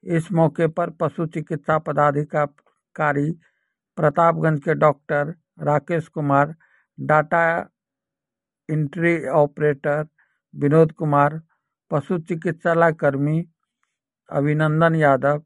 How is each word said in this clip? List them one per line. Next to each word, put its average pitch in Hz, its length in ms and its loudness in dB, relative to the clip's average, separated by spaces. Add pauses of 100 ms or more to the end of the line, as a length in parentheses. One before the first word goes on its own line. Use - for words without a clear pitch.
इस 170 280 -4
मौके 165 360 0
पर 170 220 -4
पशु 165 360 -4
चिकित्सा 156 540 -4
पदाधिकारी 147 1500 -2 (640)
प्रतापगंज 160 640 0
के 160 140 -4
डॉक्टर 147 600 -2 (260)
राकेश 151 480 -4
कुमार, 147 480 0 (420)
डेटा 156 720 0 (1000)
एंट्री 156 580 -2
ऑपरेटर 147 800 -2 (460)
विनोद 151 380 2
कुमार, 147 500 0 (500)
पशु 170 260 -2
चिकित्सालय 165 760 0
कर्मी 151 540 -2 (840)
अभिनंदन 156 680 2
यादव 143 500 2